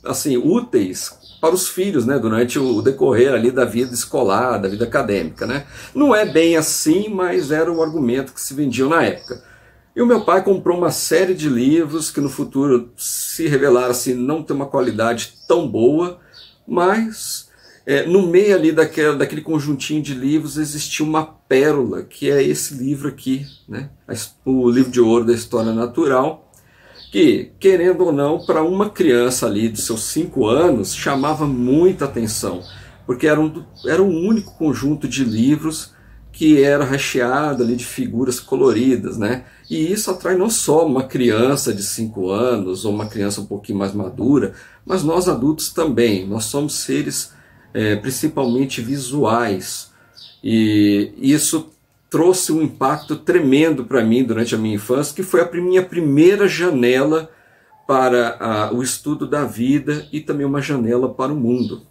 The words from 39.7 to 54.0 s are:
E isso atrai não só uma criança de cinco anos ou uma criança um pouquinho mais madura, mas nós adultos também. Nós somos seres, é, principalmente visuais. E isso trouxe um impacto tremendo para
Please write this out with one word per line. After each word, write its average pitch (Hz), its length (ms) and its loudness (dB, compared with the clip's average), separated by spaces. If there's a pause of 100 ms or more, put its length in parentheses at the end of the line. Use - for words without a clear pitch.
E 160 220 -2
isso 214 180 -4
atrai 185 260 -2
não 202 140 0
só 160 340 2
uma 131 200 0
criança 123 680 0
de 101 80 -6
cinco 101 480 -6
anos 101 560 -2
ou 104 80 -2
uma 104 140 -6
criança 104 340 -6
um 101 60 -12
pouquinho 101 320 -8
mais 98 160 -4
madura, 107 580 0 (320)
mas 175 200 -4
nós 175 240 0
adultos 151 440 -2
também. 113 540 0
Nós 110 200 -6
somos 147 280 -4
seres, 143 580 -6 (400)
é, 107 220 0
principalmente 131 840 -2
visuais. 120 1120 -2 (500)
E 104 760 2
isso 147 540 0 (400)
trouxe 175 400 2
um 160 100 2
impacto 147 540 -2
tremendo 151 720 2
para 120 180 0